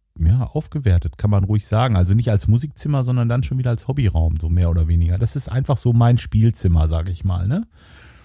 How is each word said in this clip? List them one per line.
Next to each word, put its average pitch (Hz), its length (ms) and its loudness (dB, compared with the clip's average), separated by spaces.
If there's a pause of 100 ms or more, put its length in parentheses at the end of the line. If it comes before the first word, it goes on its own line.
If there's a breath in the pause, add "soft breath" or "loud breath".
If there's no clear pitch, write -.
(200)
ja, 101 240 2
aufgewertet, 113 760 -2
kann 107 140 -2
man 98 120 2
ruhig 104 220 0
sagen. 113 300 0
Also 92 180 2
nicht 117 160 0
als 107 180 0
Musikzimmer, 139 560 0
sondern 120 260 0
dann 123 140 -2
schon 135 140 -4
wieder 127 120 -2
als 117 180 -4
Hobbyraum, 87 500 0
so 82 120 -4
mehr 85 200 2
oder 82 180 2
weniger. 85 300 2
Das 113 180 -2
ist 139 140 -6
einfach 131 280 -2
so 123 160 0
mein 120 240 4
Spielzimmer, 95 720 2
sag 82 220 -4
ich 90 140 -8
mal, 90 240 -2
ne? 185 200 -4 (580 loud breath)